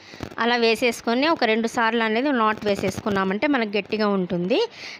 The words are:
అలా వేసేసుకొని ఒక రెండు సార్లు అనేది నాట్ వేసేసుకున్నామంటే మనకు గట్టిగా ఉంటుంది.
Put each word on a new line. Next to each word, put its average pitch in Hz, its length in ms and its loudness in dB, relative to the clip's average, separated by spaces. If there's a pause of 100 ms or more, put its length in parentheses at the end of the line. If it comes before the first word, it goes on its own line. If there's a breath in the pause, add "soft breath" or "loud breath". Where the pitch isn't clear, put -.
(380 loud breath)
అలా 240 180 2
వేసేసుకొని 233 720 2
ఒక 320 160 2
రెండు 220 220 2
సార్లు 226 360 0
అనేది 226 300 0
నాట్ 220 320 0
వేసేసుకున్నామంటే 196 800 0
మనకు 233 320 0
గట్టిగా 208 300 0
ఉంటుంది. 196 600 0 (320 loud breath)